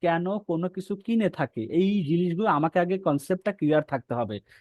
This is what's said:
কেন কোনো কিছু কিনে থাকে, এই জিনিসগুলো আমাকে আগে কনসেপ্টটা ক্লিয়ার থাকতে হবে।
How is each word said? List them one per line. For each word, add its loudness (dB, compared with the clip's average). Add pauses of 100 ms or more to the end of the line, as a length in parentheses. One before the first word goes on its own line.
কেন 0
কোনো -4
কিছু -8
কিনে 0
থাকে, -4
এই 2
জিনিসগুলো 0
আমাকে 2
আগে 0
কনসেপ্টটা 0
ক্লিয়ার 2
থাকতে -6
হবে। -4 (200)